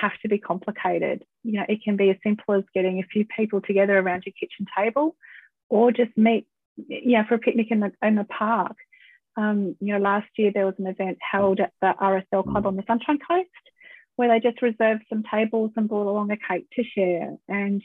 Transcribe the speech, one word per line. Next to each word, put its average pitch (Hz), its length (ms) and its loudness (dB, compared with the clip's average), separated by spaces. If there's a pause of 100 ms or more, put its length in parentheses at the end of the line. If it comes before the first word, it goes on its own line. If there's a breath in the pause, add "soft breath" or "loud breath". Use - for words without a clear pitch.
have - 180 -2
to 220 60 -2
be 208 100 2 (120)
complicated. 180 720 -2 (200)
You 226 80 -4
know, 202 160 -2
it 214 160 -2
can 208 120 0
be 196 140 4
as 196 140 2
simple 208 300 -2
as 196 100 0 (100)
getting 185 240 0
a 185 140 -6
few 214 120 2 (140)
people 214 240 0
together 196 360 2
around 185 280 -2
your 196 120 -12
kitchen - 280 -8 (100)
table 233 380 0 (540 loud breath)
or 233 240 4
just 240 240 0
meet, 220 280 4 (420)
yeah, 226 400 2
for 233 100 2
a - 20 2
picnic 226 320 0
in 214 100 2
the, 202 120 -2 (100)
in 214 140 2
the 202 80 0
park. 220 520 -2 (600 soft breath)
Um, 208 440 0
you 202 120 -2
know, 202 80 0 (120)
last 208 240 -2
year 208 160 2
there 202 140 2
was 190 120 -2
an 190 100 -6
event 185 300 -6 (140)
held 196 280 2
at - 200 -2
the 190 180 2
R 196 200 2
S 190 140 -8
L 190 100 2
Club 202 240 -2
on 190 100 -2
the 196 120 -6
Sunshine 262 320 0 (100)
Coast 359 180 0 (680 loud breath)
where 240 120 2
they 226 120 4
just 233 200 0
reserved 220 480 0
some 214 140 -4 (100)
tables 220 440 0
and 214 120 2
brought 208 220 -2
along 208 220 -2
a 208 40 -4
cake - 380 -6
to 247 80 0
share. 180 540 -2 (120)
And, 202 360 -2